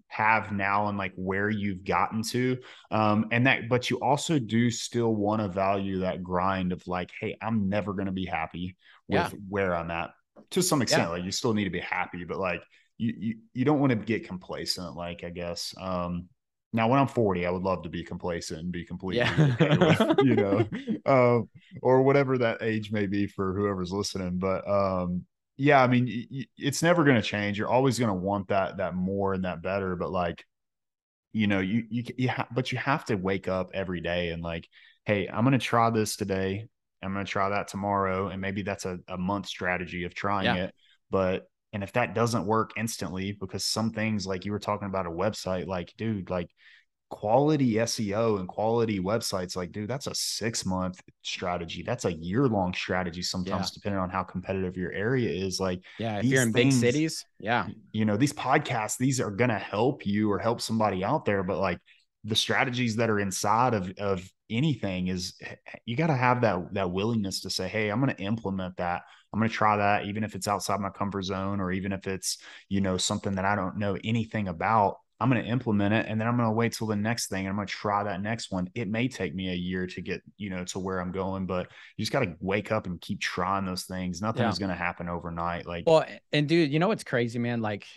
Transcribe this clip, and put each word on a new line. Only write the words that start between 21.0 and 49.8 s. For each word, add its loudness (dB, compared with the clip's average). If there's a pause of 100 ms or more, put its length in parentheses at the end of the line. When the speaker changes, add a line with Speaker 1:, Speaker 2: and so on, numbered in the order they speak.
Speaker 1:
um, 6 (320)
or 6
whatever 4
that 2
age -2
may 0
be 2
for -2
whoever's 0
listening. -2
But, 0
um, 2 (320)
yeah, 8
I 8
mean, 6
y-, -4
y-, -8 (120)
it's -2
never 6
gonna 8
change. -2
You're -2
always 4
gonna 2
want 0
that, 0
that -2
more 0
and -2
that -4
better. 0
But, -4
like, -2 (840)
you 2
know, 4
you, 0
you, -4 (140)
you 2
ha-, -4
but -2
you -4
have 0
to 0
wake 0
up -2
every -4
day 0
and, -6
like, -6 (380)
"Hey, 2
I'm -2
gonna 6
try 4
this 0
today. -2 (340)
I'm -6
gonna -4
try 0
that -2
tomorrow." 0
And -6
maybe -4
that's -6
a, -6
a -8
month -2
strategy -4
of -8
trying -2
Speaker 2:
Yeah. 2
Speaker 1:
it. -10 (340)
But, 0 (240)
and -4
if -10
that 0
doesn't 2
work 2
instantly, -6
because -8
some 0
things, -2
like -4
you -4
were -2
talking -2
about -2
a -6
website, -2
like, -6
dude, -4
like, -2 (640)
quality 4
S -2
E -2
O 2
and -4
quality 0
websites, -2
like, -6
dude, -6